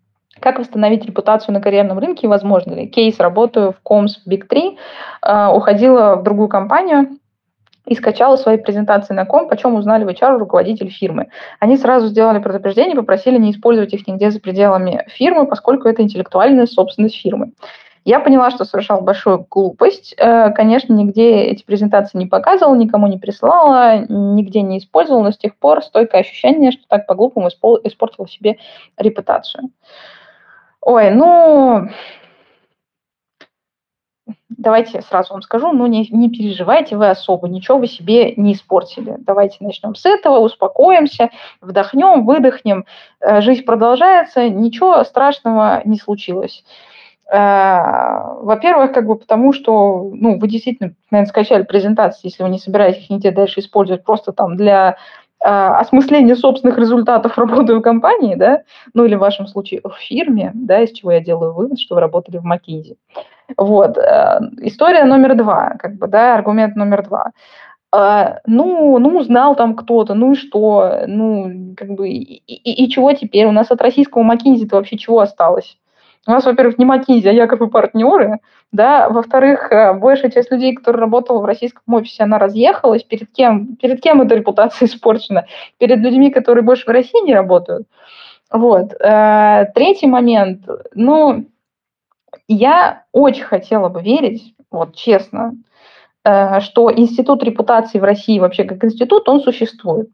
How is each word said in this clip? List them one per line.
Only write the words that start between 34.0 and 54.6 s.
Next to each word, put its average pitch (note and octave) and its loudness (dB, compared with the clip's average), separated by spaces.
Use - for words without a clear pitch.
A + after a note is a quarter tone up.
давайте A3+ -2
я - -10
сразу - -4
вам F#3+ -14
скажу, C#4 -4
ну, A#3+ 0
не, A3 -2
не A#3 2
переживайте G#3 -2
вы G#3 2
особо, F#3+ -4
ничего F#3 -2
вы A#3+ -4
себе A#3 0
не G3+ 0
испортили. - -6
Давайте G3+ -2
начнем G#3 -12
с - -6
этого, F4 2
успокоимся, B3 0
вдохнем, A3+ 0
выдохнем. B3 0
Э, G#3 2
жизнь B3 0
продолжается, B3 2
ничего A#3 0
страшного A3+ -2
не G#3+ -2
случилось. G3+ -10
Э, F#3+ 0
во-первых, C4+ 0
как A#3+ 0
бы A3 0
потому, A#3+ 0
что, G3+ -2
ну, A3 -2
вы G#3+ -2
действительно, A3 -8
наверное, G3+ 0
скачали G#3 0
презентации, G3+ -2
если F#3 -12
вы F#3 -4
не F#3+ -6
собираетесь G3 0
их - -16
нигде G3 -2
дальше G3 -2
использовать, F#3 -2
просто G#3+ -4
там F3 -4
для, F#3+ 2